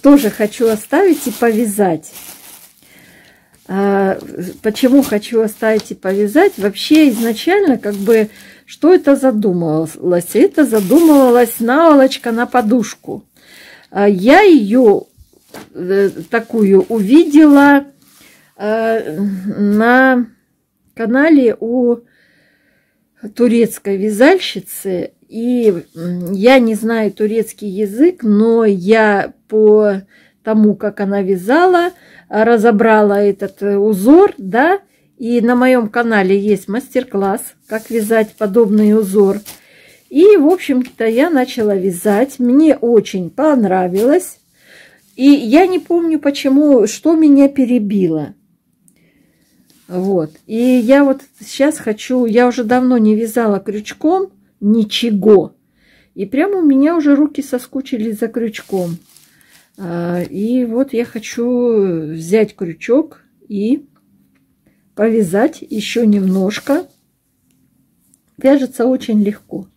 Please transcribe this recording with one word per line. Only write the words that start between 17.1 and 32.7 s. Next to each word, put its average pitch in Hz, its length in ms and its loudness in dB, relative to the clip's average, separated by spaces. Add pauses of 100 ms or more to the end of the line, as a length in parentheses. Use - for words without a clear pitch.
э, 220 640 -4
на 214 1040 0 (680)
канале 254 640 2
у 240 400 -2 (1400)
турецкой 226 600 0
вязальщицы. 202 1160 -2 (160)
И, 233 440 0 (220)
м, 175 380 -8
я 233 260 0
не 226 160 0
знаю 220 380 -4
турецкий 214 560 -6
язык, 214 540 -2
но 226 420 2
я 202 680 0 (160)
по 214 540 2 (400)
тому, 214 320 2
как 208 260 -8
она 196 220 -4
вязала, 320 680 0 (380)
разобрала 214 920 2